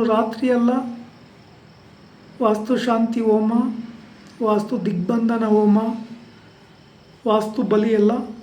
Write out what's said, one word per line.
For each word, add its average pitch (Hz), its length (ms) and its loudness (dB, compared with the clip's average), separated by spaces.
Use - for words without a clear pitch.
ರಾತ್ರಿಯೆಲ್ಲ 247 580 0
ವಾಸ್ತು 220 440 0
ಶಾಂತಿ 226 440 0
ಹೋಮ, 220 220 2
ವಾಸ್ತು 208 260 0
ದಿಗ್ಬಂಧನ 226 560 -2
ಹೋಮ, 208 240 6
ವಾಸ್ತು 214 320 0
ಬಲಿ 220 240 2
ಎಲ್ಲ 208 120 4